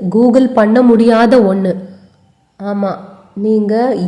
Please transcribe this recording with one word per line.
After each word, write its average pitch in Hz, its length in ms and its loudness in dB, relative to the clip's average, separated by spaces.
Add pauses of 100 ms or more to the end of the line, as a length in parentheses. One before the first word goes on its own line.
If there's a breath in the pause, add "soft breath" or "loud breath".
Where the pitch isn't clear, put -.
(100)
Google 247 420 2
பண்ண 220 300 2
முடியாத 233 560 4
ஒண்ணு. 190 360 0 (880)
ஆமா, 202 320 -6 (380)
நீங்க 214 640 -2 (120)